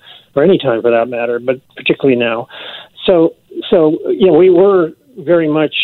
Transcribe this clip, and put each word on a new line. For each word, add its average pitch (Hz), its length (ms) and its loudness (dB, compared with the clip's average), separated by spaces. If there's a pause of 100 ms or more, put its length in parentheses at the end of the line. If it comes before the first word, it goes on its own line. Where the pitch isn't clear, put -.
(340)
or 143 80 0
any 180 140 4
time 120 240 -2
for 120 100 0
that 117 200 0
matter, 120 280 -6
but 127 220 -6 (160)
particularly 135 400 -2
now. 117 320 -4 (560)
So, 170 300 2 (340)
so, 160 300 2 (100)
you 208 200 2
know, 170 40 4
we 180 160 6
were 180 440 2 (260)
very 165 300 0
much, 151 360 -2